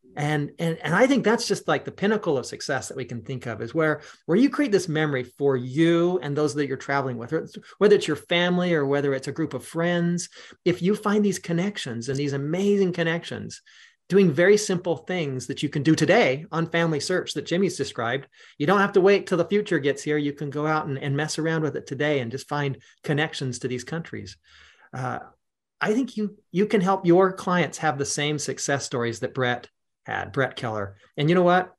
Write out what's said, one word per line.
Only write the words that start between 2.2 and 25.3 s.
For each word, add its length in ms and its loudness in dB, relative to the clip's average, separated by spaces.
of 80 -8
success 400 -6
that 100 -10
we 80 -6
can 160 -10
think 240 -10
of 160 -6
is 140 -8
where, 260 2
where 100 2
you 140 6
create 220 0
this 180 2
memory 320 0
for 340 0
you 680 2
and 120 -4
those 200 0
that 100 0
you're 100 -4
traveling 440 -4
with, 120 -10
whether 120 -2
it's, 140 -14
whether 180 6
it's 120 0
your 100 -2
family 560 0
or 140 2
whether 260 2
it's 140 -4
a 40 -6
group 220 -4
of 100 -8
friends. 640 -2
If 160 2
you 140 2
find 280 0
these 140 2
connections 720 -4
and 80 -4
these 160 -2
amazing 600 0
connections, 680 -4
doing 220 6
very 260 6
simple 380 0
things 520 -6
that 140 -6
you 80 -2
can 140 -4
do 100 6
today 580 4
on 140 -2
Family 340 0
Search 340 -4
that 120 -6
Jimmy's 320 0
described, 480 -4
you 80 -2
don't 140 4
have 140 2
to 80 6
wait 260 4
till 100 0
the 80 2
future 340 0
gets 220 0
here. 160 -2
You 160 -2
can 160 -8
go 160 -4
out 220 0
and, 100 -4
and 180 -2
mess 220 -4
around 240 -2
with 140 -2
it 100 -8
today 360 -2
and 100 -6
just 160 -10
find 300 -2
connections 560 -4
to 80 -8
these 160 -6
countries. 540 -10
Uh, 260 -6